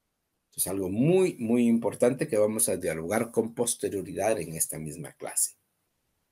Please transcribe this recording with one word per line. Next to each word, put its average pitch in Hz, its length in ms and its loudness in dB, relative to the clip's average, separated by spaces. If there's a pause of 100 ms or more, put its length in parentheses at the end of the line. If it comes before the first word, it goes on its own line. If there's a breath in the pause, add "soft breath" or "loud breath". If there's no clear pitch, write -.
(500)
Esto - 80 -20
es - 100 -2
algo 92 220 -4
muy, 165 460 4
muy 120 320 2
importante 117 600 2
que - 80 -2
vamos 107 340 2
a 95 80 0
dialogar 87 520 -2
con 117 240 0
posterioridad 98 880 -2
en 82 160 -8
esta 78 240 -4
misma 76 340 -10
clase. - 420 -6 (760)